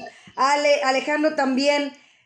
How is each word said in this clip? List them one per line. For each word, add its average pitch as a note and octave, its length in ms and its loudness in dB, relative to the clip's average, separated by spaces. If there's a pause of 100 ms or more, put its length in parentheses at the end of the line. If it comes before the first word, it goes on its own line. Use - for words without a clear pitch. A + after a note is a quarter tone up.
(340)
Ale-, C#4+ 480 2
Alejandro, D4+ 540 0
también, C#4 560 0 (340)